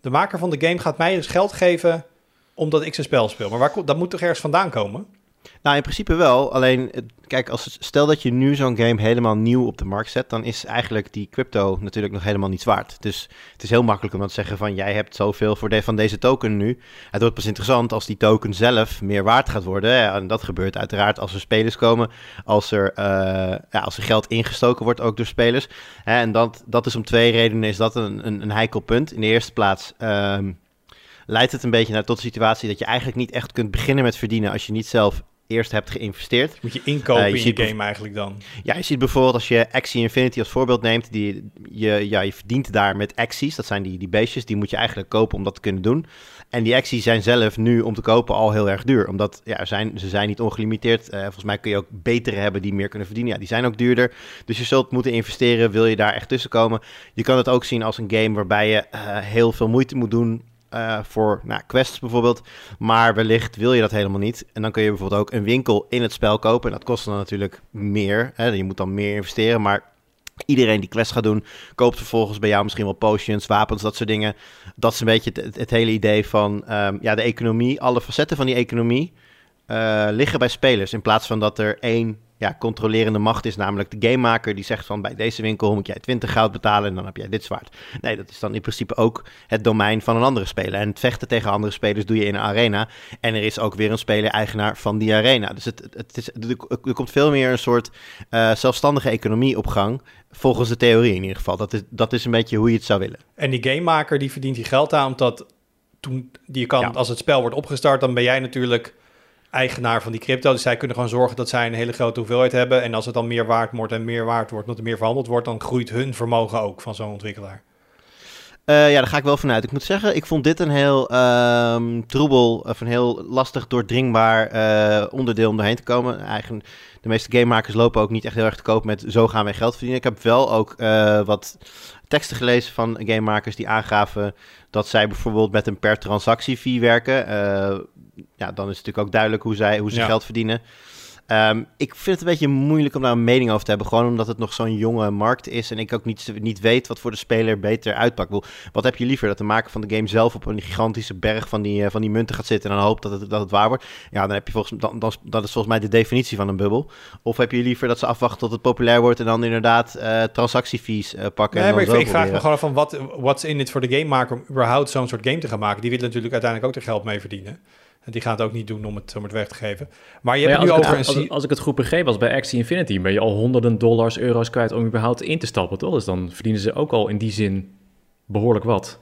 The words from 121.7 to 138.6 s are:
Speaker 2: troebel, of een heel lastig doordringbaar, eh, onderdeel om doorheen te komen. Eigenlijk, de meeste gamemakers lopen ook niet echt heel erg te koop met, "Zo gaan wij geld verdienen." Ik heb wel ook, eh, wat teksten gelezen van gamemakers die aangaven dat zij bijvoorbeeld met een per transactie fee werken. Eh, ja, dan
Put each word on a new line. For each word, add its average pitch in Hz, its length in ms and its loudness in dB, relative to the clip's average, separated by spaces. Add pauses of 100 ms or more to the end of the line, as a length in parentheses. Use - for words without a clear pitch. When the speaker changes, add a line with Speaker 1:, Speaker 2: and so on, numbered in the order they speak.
Speaker 2:
troebel, 131 500 4 (100)
of 113 140 -6
een 113 60 -6
heel 120 420 0
lastig 127 380 -2
doordringbaar, 113 800 2
eh, 107 640 2
onderdeel 113 360 2
om 110 80 0
doorheen 107 180 0
te 120 80 -14
komen. 123 420 -2
Eigenlijk, 107 400 -8 (360)
de - 80 -6
meeste 110 280 -2
gamemakers 117 380 2
lopen 117 260 4
ook 104 80 2
niet 110 160 -4
echt 104 100 -8
heel 110 100 2
erg 110 100 0
te - 80 -20
koop 110 220 2
met, 107 220 -4
"Zo 113 200 4
gaan 110 160 0
wij 101 100 -2
geld 113 180 0
verdienen." 123 260 -6
Ik 123 60 -6
heb 117 180 -2
wel 120 320 4
ook, 110 240 0
eh, 107 440 4
wat 104 360 -4 (500)
teksten 147 300 -2
gelezen 120 360 0
van 113 260 -2
gamemakers 107 560 -2
die 107 140 -8
aangaven 104 640 0 (340)
dat 107 180 -2
zij 107 200 2
bijvoorbeeld 107 440 0
met 107 160 0
een 104 120 -6
per 107 180 2
transactie 113 600 -2
fee 123 220 -2
werken. 120 480 2
Eh, 98 500 -2 (580)
ja, 92 160 -8
dan 98 180 -8